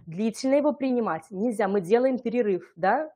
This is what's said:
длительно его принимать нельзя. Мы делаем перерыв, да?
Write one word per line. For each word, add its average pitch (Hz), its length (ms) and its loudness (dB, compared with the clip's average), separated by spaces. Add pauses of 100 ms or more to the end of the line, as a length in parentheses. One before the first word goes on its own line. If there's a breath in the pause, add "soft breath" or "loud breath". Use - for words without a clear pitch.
длительно 220 500 -2
его 294 180 4
принимать 240 580 -2
нельзя. 208 360 -2
Мы 202 140 0
делаем 240 380 2
перерыв, 208 560 -2
да? 233 400 0